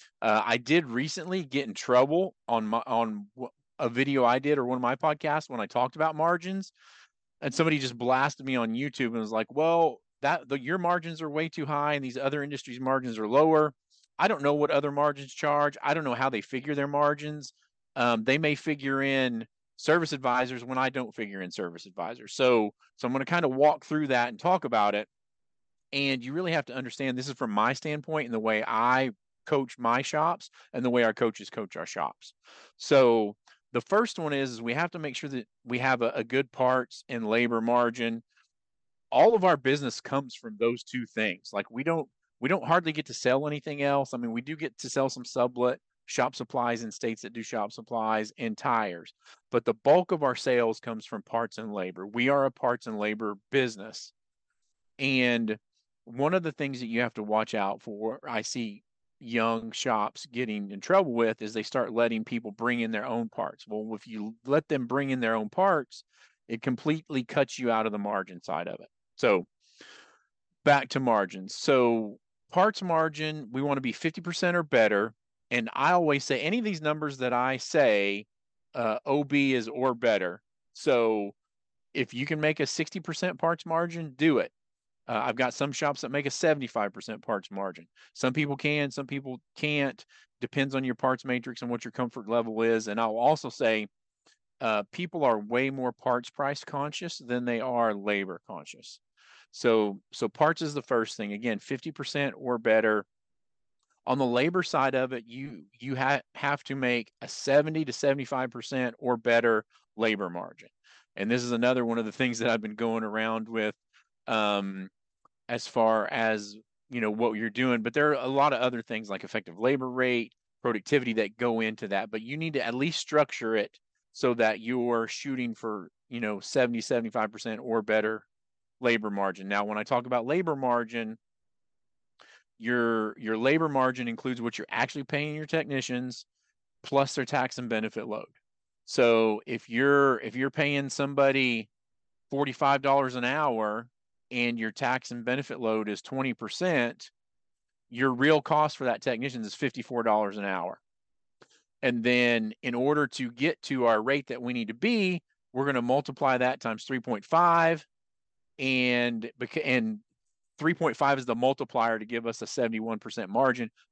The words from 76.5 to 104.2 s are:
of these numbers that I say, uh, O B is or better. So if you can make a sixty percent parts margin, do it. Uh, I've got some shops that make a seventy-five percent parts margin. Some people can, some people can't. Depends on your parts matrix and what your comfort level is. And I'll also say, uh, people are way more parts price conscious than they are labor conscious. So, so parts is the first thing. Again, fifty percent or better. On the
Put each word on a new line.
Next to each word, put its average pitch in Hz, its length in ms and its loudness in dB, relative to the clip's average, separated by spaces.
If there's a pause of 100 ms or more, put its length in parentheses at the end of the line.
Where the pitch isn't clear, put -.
of 226 40 -2
these 190 160 -4
numbers 151 380 -2
that 127 140 0
I 127 240 2
say, 107 680 2 (480)
uh, 123 300 0
O 143 200 2
B 139 280 2
is 117 140 0
or 127 280 0
better. 104 460 2 (340)
So 113 580 2 (600)
if 123 220 -4
you 127 100 -4
can 151 160 -2
make 151 200 2
a 143 60 0
sixty - 340 -6
percent 170 380 -6
parts 165 280 -2
margin, 165 500 -4
do 147 220 4
it. - 140 -2 (560)
Uh, 117 160 -2
I've 120 100 0
got 123 200 0
some 143 180 -2
shops 143 300 -2
that 127 100 -6
make 143 140 -2
a 139 40 -2
seventy-five 127 640 0
percent - 280 -12
parts 104 300 -4
margin. 95 380 -8 (260)
Some 131 180 0
people 143 240 -2
can, 147 360 -2
some 139 160 -8
people 139 320 -8 (160)
can't. 147 480 -2 (360)
Depends 135 360 -2
on 131 80 -2
your 123 100 -2
parts 127 300 -2
matrix 123 380 -6
and 123 80 -6
what 120 140 -6
your 110 60 -10
comfort 117 380 -6
level 113 340 0
is. 113 240 2
And 104 140 -4
I'll 110 160 -2
also 139 320 2
say, 110 400 0 (720)
uh, 107 320 0
people 170 320 -4
are 113 160 4
way 120 300 0
more 127 200 -4
parts 123 400 -2
price 139 320 -4
conscious 147 560 -8
than 123 260 -4
they 120 160 0
are 120 320 2
labor 98 560 -2
conscious. - 520 -16 (500)
So, 107 480 2 (140)
so - 160 -2
parts 156 340 2
is 147 120 -4
the 139 80 -4
first 113 340 -2
thing. 101 160 -6
Again, 107 260 -4
fifty 139 320 -8
percent 143 480 -4
or 123 180 -2
better. 110 480 4 (1040)
On 127 100 0
the 135 100 2